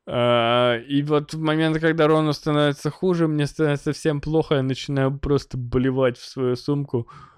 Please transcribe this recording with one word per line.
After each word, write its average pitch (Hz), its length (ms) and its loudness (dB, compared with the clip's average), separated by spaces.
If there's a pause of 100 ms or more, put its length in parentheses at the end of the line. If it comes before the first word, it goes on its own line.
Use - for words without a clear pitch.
А, 120 760 2
и 139 240 -2
вот 151 300 0
в 156 60 -8
момент, 156 400 0
когда 160 280 2
Рону 156 260 2
становится 147 560 0
хуже, 170 400 0
мне 147 180 0
становится 147 460 -2
совсем 147 260 -2
плохо, 156 360 0
я 135 80 2
начинаю 135 540 -2
просто 143 380 -2
блевать 127 600 0
в - 80 -20
свою 127 320 -2
сумку. 139 500 -4 (300)